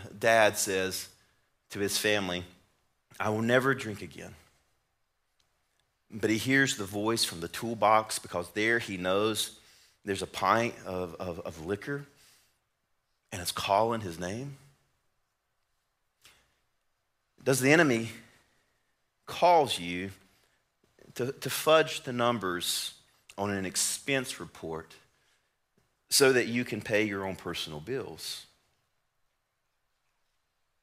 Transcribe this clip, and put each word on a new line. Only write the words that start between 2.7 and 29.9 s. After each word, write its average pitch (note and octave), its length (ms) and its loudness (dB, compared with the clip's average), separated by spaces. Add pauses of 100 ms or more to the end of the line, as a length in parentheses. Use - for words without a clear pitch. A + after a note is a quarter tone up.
"I F#2+ 80 -2
will A2 140 0
never B2 340 4
drink G#2+ 260 -8
again"? F2 360 -16 (1700)
But A2 180 -2
he A2 80 2
hears C3+ 400 2
the G#2 80 -6
voice G#2 400 -2
from E2+ 160 -6
the E2+ 60 -6
toolbox A2 720 2
because F2 320 -6
there A2 280 2
he G#2 160 -6
knows G2+ 640 0 (460)
there's F#2+ 160 -4
a F2 60 -6
pint G#2+ 580 2
of, F2+ 300 -6
of, F2 240 -8
of - 260 -10
liquor C#3+ 400 -6 (1300)
and F#2+ 100 -10
it's E2+ 100 -6
calling A2 500 2
his E2 180 -8
name. A#2+ 380 -8 (2750)
Does C3 160 2
the C3+ 140 6
enemy B2 380 4 (1120)
cause D3+ 540 4
you F2+ 320 -6 (1040)
to, B2+ 180 -4
to - 160 -8
fudge D#3 540 4
the C3 100 -8
numbers A2 800 -2 (420)
on G2+ 140 -2
an G2 160 -2
expense - 760 -4
report D#2+ 540 -10 (1160)
so C3+ 220 8
that A#2+ 160 4
you A#2+ 160 -2
can A2+ 180 -6
pay G#2+ 220 0
your G2 220 -4
own F#2+ 100 -4
personal D#2+ 460 -8
bills? G#2+ 640 -10 (2500)